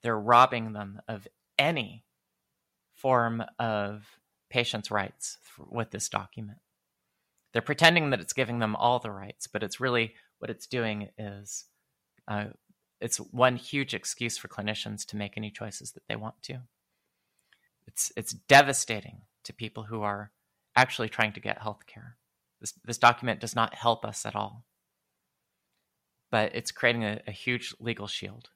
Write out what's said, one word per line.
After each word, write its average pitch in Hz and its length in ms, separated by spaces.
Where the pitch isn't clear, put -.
They're 113 160
robbing 120 540
them 104 340
of 104 220
any 135 460
form 117 500
of 107 460
patients' 120 400
rights - 540
f-, - 260
with 113 200
this - 180
document. 104 500
They're 117 100
pretending 165 480
that 120 100
it's - 120
giving 120 260
them 107 160
all 120 240
the 117 120
rights, 101 360
but 107 160
it's 98 160
really, 120 360
what 113 120
it's - 160
doing 110 500
is, 104 500
uh, 104 200
it's - 180
one 123 380
huge 139 380
excuse - 420
for - 120
clinicians 107 580
to - 100
make 101 200
any 107 140
choices 107 420
that - 160
they 110 80
want 110 280
to. 139 140
It's, - 300
it's - 160
devastating 135 880
to - 80
people 110 320
who 110 180
are 104 300
actually 123 340
trying 107 240
to - 80
get 107 200
healthcare. 110 540
This, - 140
this 117 140
document 120 420
does 113 140
not 113 200
help 117 300
us 107 220
at 107 80
all, 104 300
but 107 240
it's - 180
creating 117 320
a, 107 220
a - 40
huge 123 480
legal 110 280
shield. 101 500